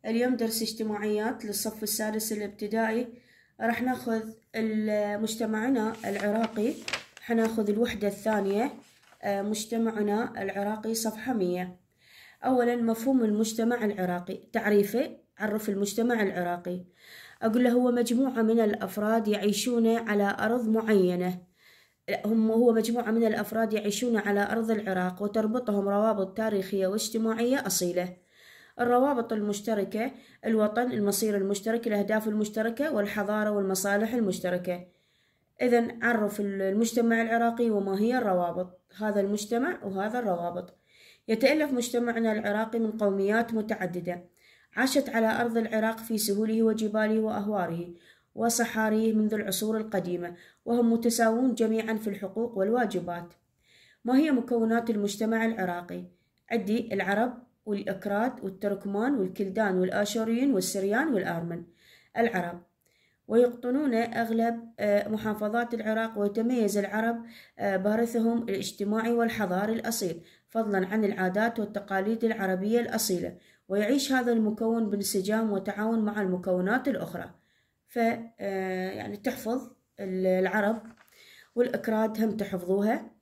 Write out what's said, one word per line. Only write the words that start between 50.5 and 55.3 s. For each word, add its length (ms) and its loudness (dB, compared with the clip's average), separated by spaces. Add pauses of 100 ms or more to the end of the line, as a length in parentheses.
وهم 280 4
متساوون 600 2
جميعا 400 0
في 160 -4
الحقوق 480 -6
والواجبات. 760 -2 (720)
ما 120 4
هي 140 4
مكونات 580 2
المجتمع 560 0